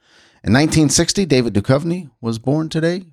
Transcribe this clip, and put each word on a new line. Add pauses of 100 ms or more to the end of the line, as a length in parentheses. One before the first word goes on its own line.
(460)
In
nineteen
sixty,
David
Duchovny (120)
was
born
today (100)